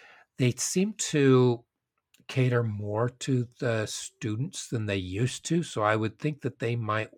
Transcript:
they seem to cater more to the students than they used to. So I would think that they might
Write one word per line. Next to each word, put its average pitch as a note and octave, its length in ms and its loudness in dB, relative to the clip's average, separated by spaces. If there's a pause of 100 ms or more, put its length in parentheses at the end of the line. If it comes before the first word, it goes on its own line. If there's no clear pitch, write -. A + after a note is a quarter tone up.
(400)
they B2 140 2
seem G3+ 400 -2
to B2+ 720 4 (640)
cater B2 360 2
more G#2 460 -2
to B2 380 -2 (120)
the A2+ 260 0
students - 840 -8
than A2 200 -4
they G2+ 100 0
used F#2+ 480 -4
to. E3+ 160 0
So A2 220 -4
I G#2+ 120 4
would A2 240 -2
think D3+ 220 -4
that - 180 -6
they A#2+ 160 -2
might A2 420 -2